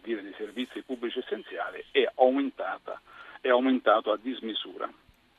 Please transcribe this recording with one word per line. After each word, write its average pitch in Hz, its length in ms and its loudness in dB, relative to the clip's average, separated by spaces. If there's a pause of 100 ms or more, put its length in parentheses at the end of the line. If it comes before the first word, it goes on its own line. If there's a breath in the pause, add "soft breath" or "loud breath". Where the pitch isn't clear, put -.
dire 104 200 -4
dei 98 160 -14
servizi 110 440 -8
pubblici 120 380 -6
essenziali, - 640 -8 (100)
è 127 240 4
aumentata, 127 840 2 (400 loud breath)
è - 80 -4
aumentato 123 640 4
a 104 100 0
dismisura. 110 680 -8 (500)